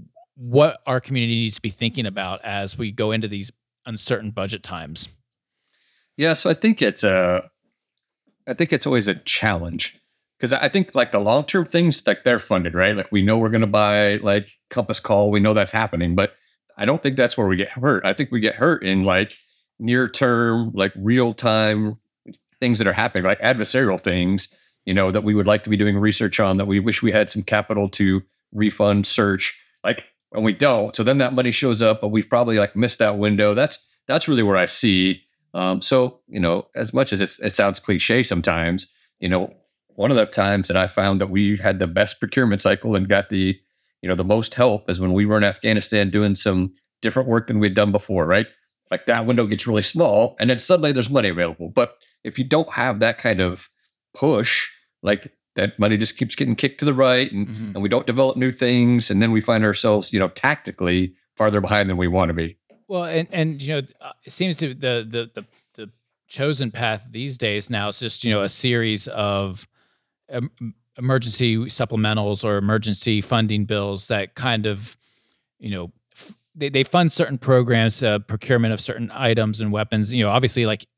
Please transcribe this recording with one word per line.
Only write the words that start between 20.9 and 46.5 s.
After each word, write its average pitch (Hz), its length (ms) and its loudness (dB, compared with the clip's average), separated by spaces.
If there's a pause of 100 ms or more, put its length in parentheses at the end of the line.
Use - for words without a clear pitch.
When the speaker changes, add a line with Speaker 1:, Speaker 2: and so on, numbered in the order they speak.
Speaker 2:
real-time 107 1000 0 (640)
things 120 180 2
that 107 80 0
are 95 60 4
happening, 101 320 -2
like 95 160 2
adversarial 107 600 0
things, 92 480 0 (380)
you 95 80 -2
know, 95 160 2
that 104 140 -2
we 107 100 2
would 98 120 2
like 104 180 2
to - 40 -8
be 107 80 2
doing 104 220 2
research 104 420 0
on, 95 160 2
that 98 100 0
we 98 140 2
wish 110 220 -2
we 110 100 2
had 107 160 2
some 107 140 -6
capital 101 480 -2
to 95 320 2 (300)
refund 104 540 2
search, - 540 0 (220)
like, - 220 -4 (280)
and 110 120 -2
we 110 80 2
don't. 113 420 0
So 117 80 -2
then 131 160 2
that 131 160 0
money 123 180 0
shows 117 300 0
up, 107 180 2
but 104 80 -4
we've 107 200 0
probably, 117 300 2
like, 101 180 0
missed 117 240 -2
that 104 180 2
window. 104 360 2
That's, 123 320 -2 (200)
that's 151 220 -2
really 123 160 4
where 98 120 4
I 90 100 4
see, 95 580 0 (280)
um, 92 300 -2
so, 127 460 0
you 107 120 -6
know, 85 340 0
as 113 200 -6
much - 180 0
as 98 80 -2
it's, - 200 -2
it 113 100 -4
sounds 101 300 0
cliche 110 420 0
sometimes, 85 640 -2 (340)
you 92 80 -6
know, 92 260 -2 (420)
one 123 140 0
of 135 60 2
the 110 100 4
times 101 420 0
that 90 80 -2
I 92 100 2
found 98 340 0
that 98 100 -2
we 101 260 2
had 95 240 -2
the 95 60 0
best 87 320 -2
procurement 110 440 0
cycle 101 340 0
and 95 120 0
got 98 200 2
the, 95 320 0 (400)
you 90 80 -8
know, 92 60 0
the 87 100 -2
most 110 300 0
help 120 340 0
is 92 120 -4
when 92 120 0
we 101 140 4
were 107 100 2
in 104 80 4
Afghanistan 101 640 0
doing 101 260 2
some 92 380 0 (300)